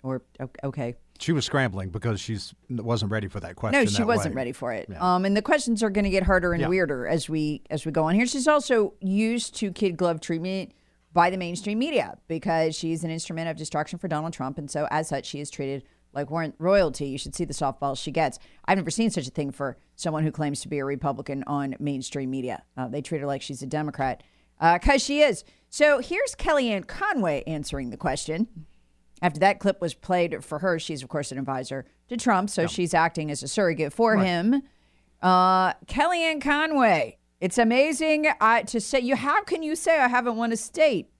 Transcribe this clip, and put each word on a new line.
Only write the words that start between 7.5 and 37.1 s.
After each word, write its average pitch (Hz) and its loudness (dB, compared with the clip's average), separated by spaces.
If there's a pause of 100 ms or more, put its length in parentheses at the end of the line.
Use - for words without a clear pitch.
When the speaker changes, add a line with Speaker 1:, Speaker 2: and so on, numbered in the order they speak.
Speaker 1:
as - -6
we 160 -4
go 156 2
on 170 2
here. 233 4
She's 262 0
also 262 4
used 220 0
to 202 -2
kid 180 0
glove 170 0
treatment 180 -4 (420)
by 175 6
the 190 -2
mainstream 185 -4
media 247 -2 (100)
because 160 0
she's 165 -4
an 165 -4
instrument 165 -6
of 160 -4
destruction 156 -6
for 190 -8
Donald 160 -4
Trump. 135 -6
And 143 -10
so, 147 -2
as 156 -2
such, 139 -4
she 143 -10
is 147 -10
treated 139 -8 (300)
like 139 -6
warrant 160 -4
royalty. 175 2
You 135 -6
should - -10
see 180 -4
the 143 -10
softball 139 -2
she 151 -6
gets. 147 0 (260)
I've 196 4
never 165 -2
seen 220 0
such 135 -4
a - -12
thing 143 -4
for 135 -6 (200)
someone 156 -2
who 156 2
claims 143 -4
to - -12
be 147 -2
a 135 -4
Republican 139 -4
on 143 -4
mainstream 139 -4
media. 127 -6 (140)
Uh, 131 -6
they 135 -6
treat 151 -6
her 143 -6
like 139 -4
she's 135 -10
a 127 -10
Democrat, 139 -4 (380)
uh, 170 6
'cause 277 4
she 285 2
is. 269 4 (260)
So 294 4
here's 381 -4
Kellyanne 247 0
Conway 226 -2
answering 147 -6
the 123 -12
question. 160 -2 (720)
After 156 0
that 196 4
clip 196 0
was 165 -4
played 175 0
for 151 -6
her, 175 0
she's, 143 -8
of 127 -14
course, 147 -4
an 131 -8
advisor 135 -6 (220)
to 240 -6
Trump, 202 2
so - 0
Speaker 2:
Yeah. 170 2
Speaker 1:
she's 175 -2
acting 160 2
as 139 -6
a 123 -8
surrogate 160 0
for 226 4
Speaker 2:
Right. 190 4
Speaker 1:
him. 190 2 (580)
Uh, 185 6 (120)
Kellyanne 320 0
Conway, 269 2 (240)